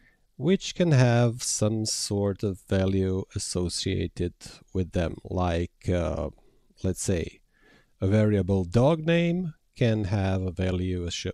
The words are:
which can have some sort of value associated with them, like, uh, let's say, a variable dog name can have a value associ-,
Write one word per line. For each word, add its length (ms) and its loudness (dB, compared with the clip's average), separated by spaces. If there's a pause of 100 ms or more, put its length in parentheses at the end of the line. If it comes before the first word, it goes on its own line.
(380)
which 360 0
can 180 2
have 520 4
some 420 -2
sort 560 -2
of 260 -4
value 560 0 (120)
associated 1000 -4 (400)
with 200 -4
them, 300 -2
like, 640 -2
uh, 420 -2 (520)
let's 220 -2
say, 380 -2 (580)
a 80 0
variable 560 2
dog 420 2
name 480 0 (240)
can 280 2
have 360 0
a 80 -2
value 560 -2
associ-, 280 -6